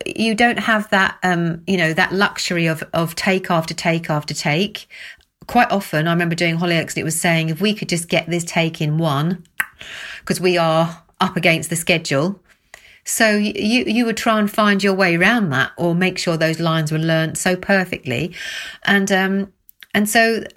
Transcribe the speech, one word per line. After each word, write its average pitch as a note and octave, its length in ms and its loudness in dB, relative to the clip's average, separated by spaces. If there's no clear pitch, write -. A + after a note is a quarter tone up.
you A3 300 -2
don't A#3+ 240 2
have G#3+ 300 0
that, F#3+ 340 2
um, E3+ 440 0
you F#3+ 100 2
know, D#3+ 160 2
that F3+ 200 2
luxury F3+ 540 0
of, D#3+ 160 -2
of E3 220 -2
take F#3 340 0
after E3 240 0
take E3+ 360 -2
after D3+ 240 -4
take. E3+ 540 -4
Quite - 240 2
often, E3+ 360 -2
I F3 40 0
remember E3+ 240 0
doing E3+ 220 0
Hollyoaks E3+ 320 -2
and - 80 -10
it - 80 -4
was D#3 140 -4
saying, E3 300 0
"If D#3+ 120 -6
we G#3 120 0
could - 140 -8
just E3+ 220 -4
get E3 200 -2
this E3+ 140 -2
take E3 380 -2
in D3+ 160 0
one, D#3+ 480 -2
'cause E3 160 -2
we F3+ 160 2
are E3 460 2
up F#3 160 0
against E3 320 2
the E3+ 80 -2
schedule." E3 640 0
So G#3+ 320 2
y-, G#3 180 0
you, A3+ 300 0
you A3+ 200 2
would A3 120 -2
try A3 220 2
and G#3 120 2
find G3+ 320 2
your G3 100 4
way F#3 220 2
around F#3+ 360 2
that C3 260 0
or E3+ 180 0
make F3+ 220 0
sure E3+ 180 0
those D#3+ 240 0
lines D#3+ 320 0
were D#3 80 0
learnt D#3+ 380 0
so F#3 180 0
perfectly. F3+ 800 -2
And, G3 300 2
um, G3 400 0
and G#3 160 2
so, A3+ 340 2